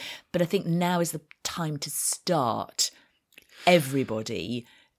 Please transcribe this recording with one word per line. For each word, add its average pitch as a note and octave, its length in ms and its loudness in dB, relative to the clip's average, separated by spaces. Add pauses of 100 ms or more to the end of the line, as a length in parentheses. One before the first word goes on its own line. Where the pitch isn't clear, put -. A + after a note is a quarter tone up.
(320)
But F3 80 0
I F3 60 2
think F#3+ 180 0
now F3 360 2
is E3+ 120 0
the D3+ 80 -8 (240)
time D#3 360 -4
to C#3+ 100 -8
start - 1000 0 (760)
everybody A#2 1000 2 (320)